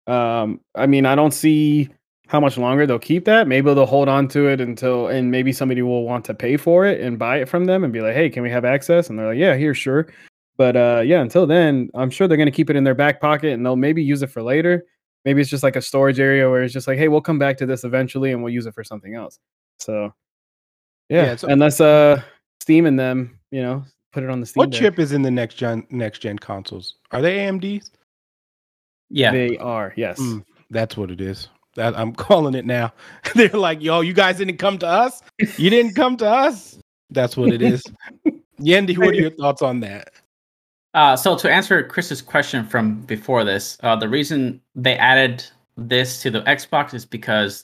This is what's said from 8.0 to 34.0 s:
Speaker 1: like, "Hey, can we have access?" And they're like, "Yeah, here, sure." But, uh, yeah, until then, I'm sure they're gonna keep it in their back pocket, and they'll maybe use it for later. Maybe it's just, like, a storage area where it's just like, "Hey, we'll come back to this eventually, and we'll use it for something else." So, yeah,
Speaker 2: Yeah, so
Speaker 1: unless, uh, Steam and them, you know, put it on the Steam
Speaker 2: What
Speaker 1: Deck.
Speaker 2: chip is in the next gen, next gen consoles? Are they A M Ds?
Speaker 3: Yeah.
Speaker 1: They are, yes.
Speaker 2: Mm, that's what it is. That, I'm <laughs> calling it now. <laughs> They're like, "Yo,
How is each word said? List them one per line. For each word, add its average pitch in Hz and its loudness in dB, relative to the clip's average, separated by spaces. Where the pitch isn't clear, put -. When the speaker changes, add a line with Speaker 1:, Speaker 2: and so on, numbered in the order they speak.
Speaker 1:
like, 110 -2
"Hey, 151 2
can 120 -6
we 120 -4
have 123 -2
access?" 170 2
And 110 -10
they're 110 -4
like, 113 -4
"Yeah, 165 4
here, 147 0
sure." 143 -2
But, 127 4
uh, 120 4
yeah, 160 4
until 156 2
then, 147 2
I'm 131 -2
sure 190 0
they're 160 4
gonna 147 2
keep 156 0
it 147 2
in 135 2
their 135 2
back 143 0
pocket, 151 0
and 120 -4
they'll 127 0
maybe 156 0
use 139 0
it 139 -6
for 117 -10
later. 165 0
Maybe 139 2
it's 135 0
just, 139 -6
like, 135 2
a 127 -4
storage 135 0
area 135 2
where 127 2
it's 123 -4
just 131 -10
like, 135 -2
"Hey, 156 2
we'll 151 2
come 156 -2
back 139 0
to 135 -4
this 127 -6
eventually, 131 -2
and 120 -6
we'll 120 -6
use 120 -6
it 110 -14
for 113 -16
something 104 -16
else." 110 -16
So, 104 -8
yeah, 165 2
Speaker 2:
Yeah, 123 -2
so - -10
Speaker 1:
unless, 143 4
uh, 151 6
Steam 160 4
and 135 2
them, 127 -6
you 135 -6
know, 127 -6
put 143 -8
it 131 -8
on 127 -6
the 120 -8
Steam - -6
Speaker 2:
What - 2
Speaker 1:
Deck. 123 -6
Speaker 2:
chip 208 2
is 147 0
in 143 0
the 135 0
next 120 -4
gen, 113 -6
next 117 -8
gen 101 -8
consoles? 98 -14
Are 123 -4
they 185 0
A 202 -4
M 190 -4
Ds? 196 -8
Speaker 3:
Yeah. 131 2
Speaker 1:
They 123 0
are, 110 -8
yes. 104 -6
Speaker 2:
Mm, 113 -6
that's 113 -6
what 98 -6
it 90 -12
is. 95 -10
That, 113 -4
I'm 113 -6
<laughs> - -12
calling 156 4
it 127 -6
now. 120 -4
<laughs> - -12
They're 220 6
like, 170 -2
"Yo, 160 0